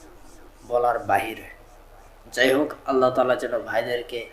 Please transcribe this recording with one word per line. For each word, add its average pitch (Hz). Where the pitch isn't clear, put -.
বলার 120
বাহিরে। 104
যাই 131
হোক, 147
আল্লাহ 131
তাআলা 127
যেন 123
ভাইদেরকে 120